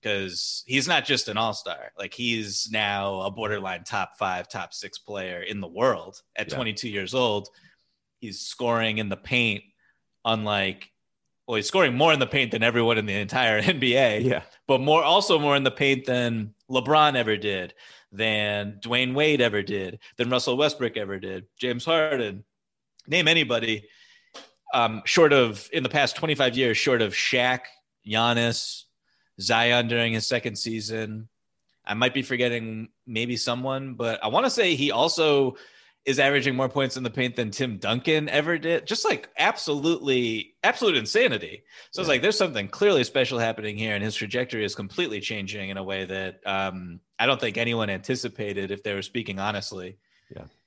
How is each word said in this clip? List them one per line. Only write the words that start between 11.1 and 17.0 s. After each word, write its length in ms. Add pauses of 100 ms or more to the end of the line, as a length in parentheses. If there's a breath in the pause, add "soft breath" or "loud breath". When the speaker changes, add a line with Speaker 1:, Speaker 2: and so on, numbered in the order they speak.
Speaker 1:
well, 80
he's 120
scoring 280
more 180
in 60
the 80
paint 240
than 120
everyone 360
in 80
the 80
entire 420
<laughs> 60 (120)
N 40
B 180
A, 220
Speaker 2:
Yeah. 240 (240 loud breath)
Speaker 1:
but 140
more, 220
also 360
more 160
in 80
the 80
paint 340
than 480 (160)
LeBron 460